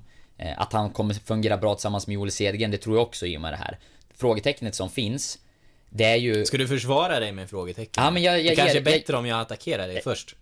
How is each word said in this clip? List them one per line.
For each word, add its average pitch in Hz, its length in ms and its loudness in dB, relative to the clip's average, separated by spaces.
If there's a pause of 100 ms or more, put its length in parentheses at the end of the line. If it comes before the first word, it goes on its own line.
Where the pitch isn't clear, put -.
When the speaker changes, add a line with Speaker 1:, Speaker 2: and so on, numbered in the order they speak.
(380)
Speaker 1:
Eh, 82 240 -8
att - 120 -2
han 107 160 0
kommer 107 240 -2
fungera 107 440 0
bra 101 180 2
tillsammans 104 320 -4
med 104 60 -4
Joel 101 180 -4
Cedergren, 104 400 -2
det 101 60 -2
tror 110 180 -2
jag 117 80 6
också - 220 -4
i 85 120 -4
och 76 40 -10
med 80 120 -6
det 71 40 -8
här. - 220 -10 (360)
Frågetecknet 120 600 0
som 92 140 -4
finns, 123 500 -4 (500)
det 113 140 0
är 113 120 6
ju 113 300 2
Speaker 2:
Ska 135 120 0
du 131 100 0
försvara 139 520 2
dig 107 120 -2
med 95 180 -10
frågetecken? 98 540 -4
Speaker 1:
Ja, 156 80 6
men 175 120 2
jag, 175 160 6
jag 160 60 2
Speaker 2:
Det 165 100 4
kanske 143 180 4
Speaker 1:
ger, 139 80 4
Speaker 2:
är 135 40 -6
bättre 156 280 4
Speaker 1:
jag 123 60 0
Speaker 2:
om 120 60 -2
jag 113 160 0
attackerar 110 460 -6
dig 92 100 -6
Speaker 1:
Eh, - 60 -2
Speaker 2:
först. - 380 -6